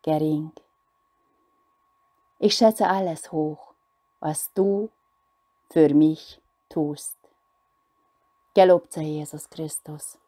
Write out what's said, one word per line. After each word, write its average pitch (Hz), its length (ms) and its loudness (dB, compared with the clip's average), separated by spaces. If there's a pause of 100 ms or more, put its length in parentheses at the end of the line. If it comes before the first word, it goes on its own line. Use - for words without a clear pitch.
gering. 156 500 -2 (1900)
Ich 208 160 2
schätze 220 340 2
alles 185 440 -4
hoch, 151 420 -6 (460)
was - 320 -6
du 196 380 -2 (800)
für 151 240 4
mich 156 460 2 (280)
tust. 147 480 -8 (1400)
Gelobt 180 380 4
sei 160 100 -8
Jesus 151 460 -10
Christus. - 800 -14